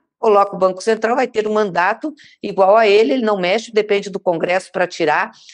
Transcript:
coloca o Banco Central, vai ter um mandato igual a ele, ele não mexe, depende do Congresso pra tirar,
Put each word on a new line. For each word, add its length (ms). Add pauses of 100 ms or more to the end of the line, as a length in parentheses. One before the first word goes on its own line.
(180)
coloca 360
o 40
Banco 240
Central, 340
vai 100
ter 220
um 60
mandato 580 (300)
igual 340
a 100
ele, 280
ele 100
não 160
mexe, 320
depende 380
do 100
Congresso 500
pra 160
tirar, 460 (220)